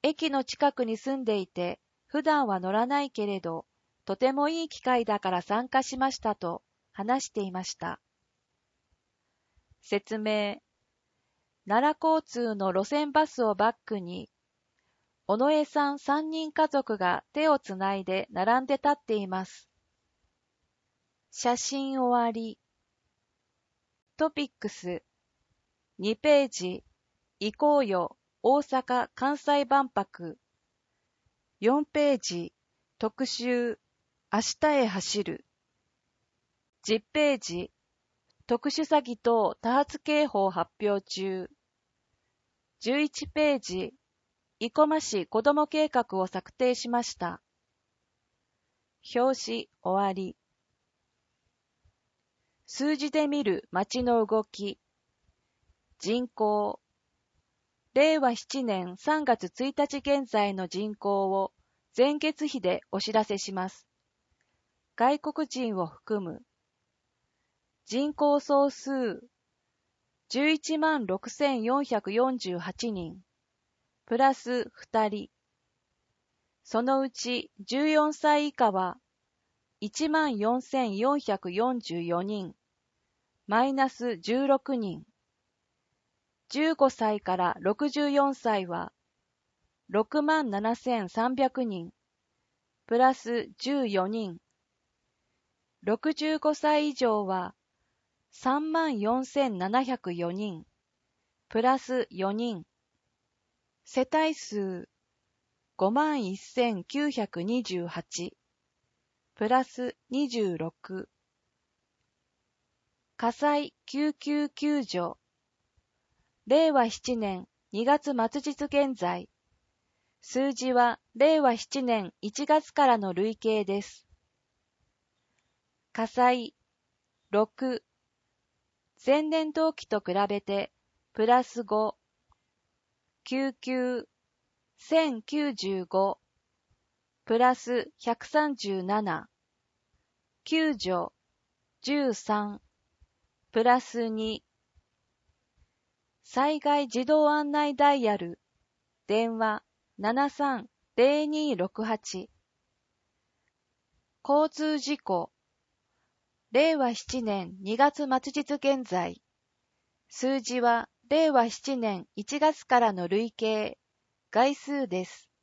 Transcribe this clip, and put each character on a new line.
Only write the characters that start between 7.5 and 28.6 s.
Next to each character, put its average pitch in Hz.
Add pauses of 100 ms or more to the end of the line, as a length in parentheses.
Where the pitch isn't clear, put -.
ま 185
し -
た。 - (1800)
説 202
明。 214 (1040)
奈 254
良 320
交 311
通 240
の 190
路 190
線 294
バ 311
ス -
を 214
バ 214
ッ - (100)
ク 208
に、 180 (1000)
尾 202
上 302
さ 285
ん 285
三 311
人 320
家 311
族 262
が 180 (100)
手 311
を 285
つ -
な 196
い 196
で 190
並 226
ん -
で 277
立 285
っ 285
て 220
い 196
ま 185
す。 - (1600)
写 247
真 269
終 247
わ 233
り。 226 (1600)
ト 311
ピ 294
ッ -
ク 202
ス。 - (960)
二 208
ペ 285
ー 233
ジ。 180 (560)
行 208
こ 294
う 269
よ、 185 (240)
大 262
阪・ 262